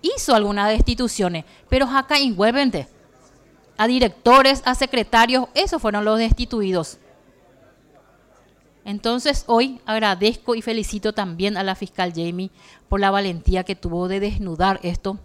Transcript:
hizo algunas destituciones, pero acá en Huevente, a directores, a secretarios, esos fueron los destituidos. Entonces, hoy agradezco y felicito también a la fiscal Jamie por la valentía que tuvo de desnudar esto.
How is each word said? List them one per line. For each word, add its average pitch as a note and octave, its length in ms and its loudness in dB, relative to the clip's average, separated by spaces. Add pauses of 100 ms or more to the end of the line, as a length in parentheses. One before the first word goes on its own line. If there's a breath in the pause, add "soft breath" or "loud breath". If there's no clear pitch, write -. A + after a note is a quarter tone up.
hizo E4+ 320 0
algunas G3+ 340 2
destituciones, G#3+ 760 0 (240 soft breath)
pero C4 160 2
acá C4+ 320 0
en B3+ 200 0
Huevente, A#3 500 0 (880)
a G#3+ 80 2
directores, B3+ 760 4
a B3+ 100 0
secretarios, A#3+ 800 2
esos F4+ 260 -2
fueron G#3 240 -2
los A3 140 2
destituidos. G#3+ 800 -2 (1900)
Entonces, A#3+ 640 -2
hoy B3 400 0
agradezco A3 680 0
y A3+ 80 -4
felicito G#3+ 520 -4
también F#3+ 420 -4
a F#3 60 -4
la F#3+ 120 -2
fiscal F3+ 400 -6
Jamie E3+ 360 -6 (380 loud breath)
por G3+ 120 0
la G3 100 4
valentía F#3 540 0
que G3 100 -6
tuvo F3 340 -4
de F#3+ 120 -4
desnudar F#3+ 640 -2
esto. F#3+ 420 -6